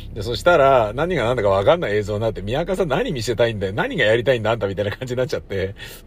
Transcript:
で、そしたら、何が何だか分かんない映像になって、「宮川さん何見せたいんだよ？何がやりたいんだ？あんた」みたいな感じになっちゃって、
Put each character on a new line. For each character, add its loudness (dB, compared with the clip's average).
で、 -8
そ -4
し -8
た 6
ら、 4
何 -2
が 0
何 0
だ -2
か 2
分 4
か 4
ん -6
な -4
い -2
映 0
像 -4
に -4
な 0
っ -10
て、 -10
「宮 -4
川 -4
さ 0
ん -2
何 -2
見 -4
せ -2
た 4
い -2
ん -6
だ -2
よ？ -4
何 -4
が 2
や 6
り 0
た 4
い 0
ん -6
だ？ 0
あ 2
ん -10
た」 -2
み -4
た -4
い 0
な -2
感 -10
じ -6
に -2
な 0
っ -2
ち -4
ゃ -6
っ -6
て、 -6